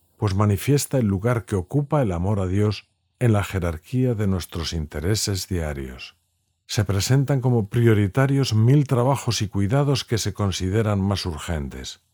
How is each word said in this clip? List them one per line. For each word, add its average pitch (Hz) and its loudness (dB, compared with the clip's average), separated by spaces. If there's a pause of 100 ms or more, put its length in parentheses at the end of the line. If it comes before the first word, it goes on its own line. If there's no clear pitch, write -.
(180)
pues 101 0
manifiesta 107 2
el 120 2
lugar 107 0
que 104 -2
ocupa 143 -2
el 107 0
amor 92 -2
a 92 -2
Dios 101 -2 (300)
en 120 2
la 101 2
jerarquía 98 -2
de 107 -2
nuestros 87 -4
intereses 85 -4
diarios. 69 -8 (480)
Se - -2
presentan 131 0
como 120 2
prioritarios 117 2
mil 127 4
trabajos 123 0
y 104 -2
cuidados 127 0
que 117 -2
se 98 -4
consideran 101 0
más 95 0
urgentes. 73 -8 (120)